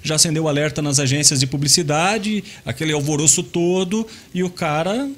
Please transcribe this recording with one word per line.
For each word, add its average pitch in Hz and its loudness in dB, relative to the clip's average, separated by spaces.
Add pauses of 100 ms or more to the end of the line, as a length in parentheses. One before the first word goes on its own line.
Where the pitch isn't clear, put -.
já 156 -2
acendeu 160 2
o 156 2
alerta 147 0
nas 143 0
agências 143 2
de 135 2
publicidade, 170 0 (220)
aquele 156 -4
alvoroço 151 2
todo, 185 0 (280)
e 180 0
o 180 -2
cara 180 -2